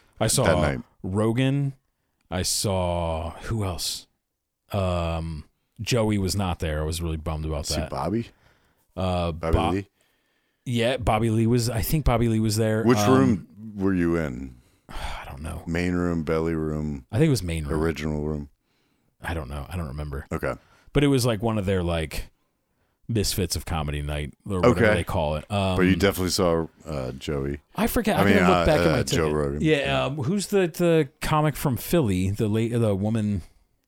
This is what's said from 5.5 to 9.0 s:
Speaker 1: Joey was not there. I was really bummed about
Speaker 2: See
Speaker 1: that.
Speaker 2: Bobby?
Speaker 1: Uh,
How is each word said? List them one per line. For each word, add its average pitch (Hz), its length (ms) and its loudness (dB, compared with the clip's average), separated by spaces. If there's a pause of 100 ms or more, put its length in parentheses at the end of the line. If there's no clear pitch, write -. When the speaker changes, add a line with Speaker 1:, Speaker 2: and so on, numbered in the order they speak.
Speaker 1:
Joey 110 380 0
was 95 180 0
not 92 220 -2
there. 78 240 -2
I - 20 -2
was 80 160 -4
really 80 160 -4
bummed 78 300 -6
about 73 200 -4
Speaker 2:
See 76 100 -4
Speaker 1:
that. 76 120 -4
Speaker 2:
Bobby? 87 400 -4 (680)
Speaker 1:
Uh, 87 360 -2